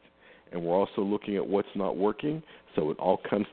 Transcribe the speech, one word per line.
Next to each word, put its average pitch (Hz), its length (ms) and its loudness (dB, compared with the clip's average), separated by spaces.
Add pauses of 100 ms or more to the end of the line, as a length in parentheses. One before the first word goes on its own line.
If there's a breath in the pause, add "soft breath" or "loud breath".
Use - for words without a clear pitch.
(520 loud breath)
and 87 100 -4
we're 85 140 2
also 98 260 2
looking 101 340 -2
at 80 100 0
what's 101 280 0
not 95 220 0
working, 151 460 0 (320 loud breath)
so 78 160 0
it - 80 -6
all 95 180 2
comes - 360 0